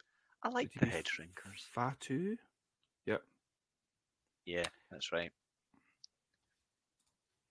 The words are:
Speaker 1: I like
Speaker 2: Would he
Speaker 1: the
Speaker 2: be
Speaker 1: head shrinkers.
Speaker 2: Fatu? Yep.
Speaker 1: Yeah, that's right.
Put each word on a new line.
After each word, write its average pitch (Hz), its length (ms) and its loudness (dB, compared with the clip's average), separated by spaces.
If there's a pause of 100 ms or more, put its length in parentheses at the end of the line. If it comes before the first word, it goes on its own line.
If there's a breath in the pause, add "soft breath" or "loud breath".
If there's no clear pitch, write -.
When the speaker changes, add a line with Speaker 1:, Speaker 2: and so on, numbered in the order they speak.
(440 soft breath)
Speaker 1:
I 269 60 2
like 247 160 2
Speaker 2:
Would - 80 -6
he - 60 -4
Speaker 1:
the - 60 6
Speaker 2:
be 117 60 6
Speaker 1:
head 78 140 2
shrinkers. - 560 -6 (100)
Speaker 2:
Fatu? 139 640 0 (680)
Yep. 107 180 2 (1200)
Speaker 1:
Yeah, 87 200 2 (260)
that's - 200 -6
right. 85 200 2 (2250 soft breath)